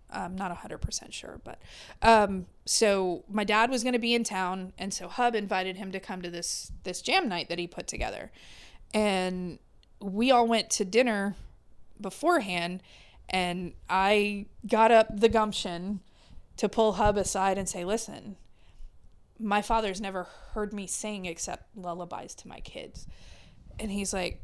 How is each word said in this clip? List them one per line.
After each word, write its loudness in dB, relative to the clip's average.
I'm -8
not -4
a -8
hundred -12
percent -6
sure, -14
but, -16
um, 8
so 2
my 0
dad 4
was 0
gonna 2
be 2
in 4
town, -4
and -6
so -8
Hub 2
invited -2
him -8
to -6
come -8
to -8
this, -6
this -6
jam 2
night -2
that -4
he -4
put -12
together. -6
And 0
we 2
all 8
went 2
to 0
dinner 2
beforehand, 0
and -2
I 2
got 6
up 8
the 8
gumption 0
to 2
pull 4
Hub 4
aside 2
and -4
say, -6
"Listen, -6
my 0
father's 0
never -6
heard -4
me -6
sing -6
except -10
lullabies -10
to -18
my -16
kids." -12
And -6
he's -4
like, -4